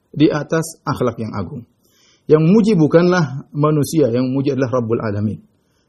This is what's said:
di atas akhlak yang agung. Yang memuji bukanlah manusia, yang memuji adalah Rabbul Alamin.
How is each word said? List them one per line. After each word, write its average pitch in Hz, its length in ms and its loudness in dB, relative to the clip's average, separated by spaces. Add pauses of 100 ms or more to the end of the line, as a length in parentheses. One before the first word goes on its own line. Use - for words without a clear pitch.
(120)
di 147 160 2
atas 156 560 -4
akhlak 127 380 -4
yang 107 160 -8
agung. 90 260 -10 (640)
Yang 156 180 4
memuji 208 300 4
bukanlah 160 800 2
manusia, 147 560 0
yang 127 180 0
memuji 135 240 -2
adalah 127 280 -2
Rabbul 113 200 -2
Alamin. 104 380 -4 (500)